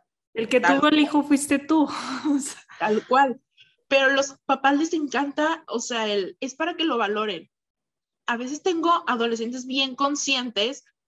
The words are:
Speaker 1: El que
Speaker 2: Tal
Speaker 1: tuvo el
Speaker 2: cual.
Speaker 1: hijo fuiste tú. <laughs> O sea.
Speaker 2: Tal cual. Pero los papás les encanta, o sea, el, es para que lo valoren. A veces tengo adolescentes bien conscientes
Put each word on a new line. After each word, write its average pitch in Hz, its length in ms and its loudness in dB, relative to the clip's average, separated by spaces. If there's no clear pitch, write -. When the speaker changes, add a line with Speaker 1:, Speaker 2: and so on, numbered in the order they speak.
Speaker 1:
El 220 140 -4
que 254 120 4
Speaker 2:
Tal 247 160 4
Speaker 1:
tuvo 294 120 4
el 302 60 4
Speaker 2:
cual. 302 100 4
Speaker 1:
hijo 294 180 2
fuiste 285 360 2
tú. 302 300 2
<laughs> 262 420 -6
O 285 80 2
sea. - 220 -8
Speaker 2:
Tal 214 280 0
cual. 262 340 2
Pero 269 220 4
los 277 260 0
papás 269 320 2
les 320 140 0
encanta, 302 760 -2
o 233 140 -6
sea, 226 260 -4
el, 202 340 -4
es 262 140 -10
para 339 220 -6
que 330 80 -4
lo 277 140 0
valoren. 208 520 -4
A 240 100 -2
veces 254 260 -8
tengo 339 460 0
adolescentes 233 580 -4
bien 262 300 -4
conscientes 269 880 -2